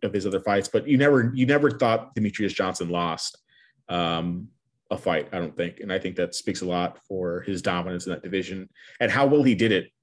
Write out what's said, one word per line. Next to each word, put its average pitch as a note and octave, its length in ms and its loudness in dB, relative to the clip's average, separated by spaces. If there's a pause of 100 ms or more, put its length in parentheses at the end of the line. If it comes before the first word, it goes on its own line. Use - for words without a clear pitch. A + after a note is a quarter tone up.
of G2 80 -4
his G2 120 -2
other G2 140 0
fights, G2+ 300 0
but A2 180 0
you C#3 120 4
never, C3 360 4
you B2+ 120 2
never C#3+ 220 4
thought A2+ 460 0
Demetrius G#2 380 -2
Johnson F#2 380 -2
lost, F2 480 -4 (500)
um, F2 580 -2 (440)
a F#2 60 -2
fight, F2 360 -2
I F#2 60 -4
don't E2 180 -6
think. F2 240 -6
And G2 120 -6
I F#2+ 60 -2
think F#2 180 -6
that F2 200 -2
speaks - 240 -6
a F#2 60 -4
lot F2 420 -2
for F2+ 320 -4
his F#2 200 -6
dominance F2+ 460 -4
in F2+ 60 -4
that D#2+ 100 -8
division F#2 460 -6 (320)
and A#2+ 100 2
how C#3 160 4
well C#3+ 160 6
he B2 140 6
did A2 160 4
it. - 180 0 (120)